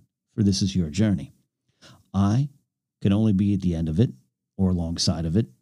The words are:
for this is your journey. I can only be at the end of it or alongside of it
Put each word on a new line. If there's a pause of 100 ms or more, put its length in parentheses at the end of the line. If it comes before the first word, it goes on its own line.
(340)
for
this
is
your
journey. (800)
I (540)
can
only
be
at
the
end
of
it (480)
or
alongside
of
it (160)